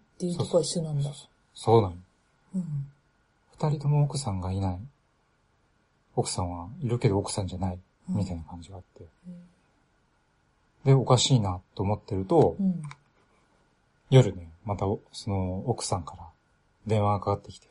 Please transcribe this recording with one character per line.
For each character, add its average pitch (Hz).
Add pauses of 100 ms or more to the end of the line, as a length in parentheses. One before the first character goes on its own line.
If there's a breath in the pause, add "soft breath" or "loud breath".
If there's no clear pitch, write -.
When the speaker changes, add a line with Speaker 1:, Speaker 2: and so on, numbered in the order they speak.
(180)
Speaker 1:
て 185
い 175
う 175
と -
こ 180
は 156
一 -
緒 160
な 156
ん 143
だ。 139
Speaker 2:
そ 143
う -
そ -
う -
そ -
う -
そ -
う。 - (260)
そ 113
う -
な 98
の。 87 (600)
Speaker 1:
う -
ん。 147 (600)
Speaker 2:
二 -
人 139
と 143
も 147
奥 143
さ -
ん 95
が 92
い 98
な 95
い。 90 (1400)
奥 -
さ -
ん 87
は 87 (100)
い 143
る 120
け 113
ど 95
奥 101
さ 104
ん 92
じ 92
ゃ -
な 90
い。 90 (300)
Speaker 1:
う 185
ん。 -
Speaker 2:
み 92
た 90
い 85
な 82
感 85
じ 87
が 98
あ -
っ - (140)
て。 90 (240)
Speaker 1:
う 180
ん。 - (1500)
Speaker 2:
で、 135
お 131
か 127
し 135
い 113
な 92 (160)
と 104
思 101
っ -
て -
る 95
と、 120
Speaker 1:
う 196
ん。 175 (1300)
Speaker 2:
夜 123
ね、 85 (140)
ま 101
た 98
お-、 101 (100)
そ -
の 95
奥 -
さ 101
ん 87
か -
ら 85 (580)
電 104
話 104
が 101
か -
か 101
っ 101
て -
き -
て、 -